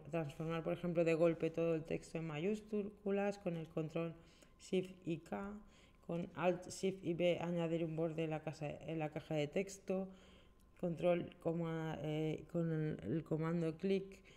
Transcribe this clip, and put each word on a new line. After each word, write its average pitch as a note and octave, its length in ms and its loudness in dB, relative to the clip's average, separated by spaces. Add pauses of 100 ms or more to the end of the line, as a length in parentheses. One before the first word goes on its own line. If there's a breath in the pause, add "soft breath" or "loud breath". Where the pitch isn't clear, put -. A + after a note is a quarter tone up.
(120)
transformar, D#3+ 520 -2
por F3 100 2
ejemplo, E3+ 300 2
de E3 120 6
golpe E3 340 6
todo E3 260 2
el D#3 80 -2
texto E3 340 -4
en E3 100 -4
mayúsculas G3+ 1120 0
con E3+ 180 -2
el D#3 100 -6
control E3 460 -2 (480 loud breath)
Shift F#3 340 0 (100)
y - 120 0
K, G3+ 360 -8 (520 loud breath)
con E3+ 300 -2
Alt, F3 320 2
Shift F#3+ 380 -2
y F3 80 0
B E3+ 260 4
añadir E3+ 460 0
un D#3 100 -4
borde D#3+ 300 0
en D#3 40 -2
la D#3 120 -2
casa, D3+ 280 -6
en D#3+ 300 -6
la D3+ 100 -2
caja - 260 -4
de D3 120 2
texto, F#3+ 640 -2 (680 loud breath)
control, F3 600 2
coma, E3 640 0
eh, D#3 500 0
con E3 200 2
el, D#3 320 0
el D3+ 200 0
comando D#3+ 540 0
clic G3 420 0 (180 loud breath)